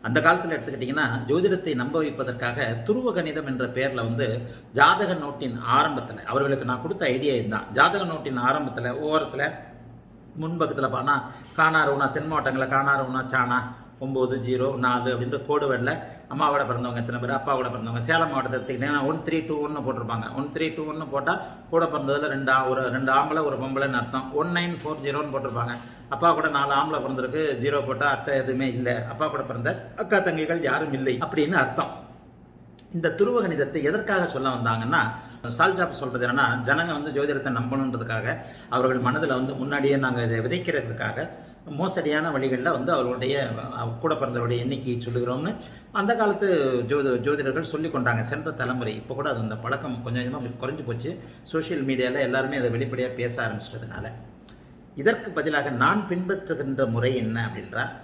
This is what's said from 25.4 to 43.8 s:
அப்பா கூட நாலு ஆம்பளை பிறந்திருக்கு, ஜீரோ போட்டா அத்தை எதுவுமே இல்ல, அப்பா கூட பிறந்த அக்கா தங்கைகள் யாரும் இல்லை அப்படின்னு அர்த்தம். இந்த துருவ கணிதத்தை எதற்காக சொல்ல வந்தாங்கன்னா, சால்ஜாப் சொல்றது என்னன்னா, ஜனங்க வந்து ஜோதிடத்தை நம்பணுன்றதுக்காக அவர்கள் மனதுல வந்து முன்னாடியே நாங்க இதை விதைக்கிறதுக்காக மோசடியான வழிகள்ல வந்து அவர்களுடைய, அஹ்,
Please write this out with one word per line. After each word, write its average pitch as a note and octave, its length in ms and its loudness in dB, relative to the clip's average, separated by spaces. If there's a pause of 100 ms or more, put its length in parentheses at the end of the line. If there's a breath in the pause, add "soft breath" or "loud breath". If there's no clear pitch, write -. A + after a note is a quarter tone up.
அப்பா D#3+ 200 2
கூட D#3 180 2
நாலு C#3+ 240 2
ஆம்பளை D3 280 2
பிறந்திருக்கு, C3 420 -2 (160)
ஜீரோ C#3 260 2
போட்டா C3 260 0
அத்தை C3+ 240 0
எதுவுமே C3 340 0
இல்ல, A#2+ 220 0 (180)
அப்பா D#3 180 -2
கூட C#3+ 160 -2
பிறந்த A#2+ 280 -2 (260)
அக்கா G3 240 4
தங்கைகள் E3 420 0
யாரும் C#3+ 320 0
இல்லை C3 240 0
அப்படின்னு D3+ 400 2
அர்த்தம். C3+ 320 0 (1040)
இந்த E3 220 0
துருவ A#3 260 4
கணிதத்தை D#3 420 0
எதற்காக F#3 440 2
சொல்ல C3+ 220 -2
வந்தாங்கன்னா, A#2 520 2 (500 loud breath)
சால்ஜாப் F3+ 480 2
சொல்றது B2+ 260 -2
என்னன்னா, B2+ 220 4 (180)
ஜனங்க D#3+ 280 2
வந்து D3 200 -4
ஜோதிடத்தை C#3 400 0
நம்பணுன்றதுக்காக A#2+ 760 -2 (400 loud breath)
அவர்கள் B2+ 360 2
மனதுல C#3 320 2
வந்து C3 180 0
முன்னாடியே C#3 420 2
நாங்க B2+ 260 2
இதை A2+ 180 2
விதைக்கிறதுக்காக B2+ 840 -2 (440 loud breath)
மோசடியான D#3 600 0
வழிகள்ல C3 400 0
வந்து C3+ 220 0
அவர்களுடைய, B2+ 420 0 (360)
அஹ், A#2 300 -4